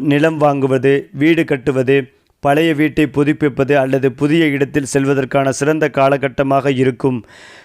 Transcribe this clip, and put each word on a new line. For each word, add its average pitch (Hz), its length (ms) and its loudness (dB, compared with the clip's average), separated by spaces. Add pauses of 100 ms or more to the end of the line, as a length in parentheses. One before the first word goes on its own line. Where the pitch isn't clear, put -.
நிலம் 151 360 0
வாங்குவது, 139 540 2 (200)
வீடு 156 300 2
கட்டுவது, 135 540 0 (440)
பழைய 151 320 2
வீட்டை 151 340 0
புதுப்பிப்பது 143 680 0
அல்லது 135 360 0
புதிய 147 360 0
இடத்தில் 135 420 -4
செல்வதற்கான 135 600 0
சிறந்த 151 360 -2
காலகட்டமாக 135 880 0
இருக்கும். 127 440 -2 (440)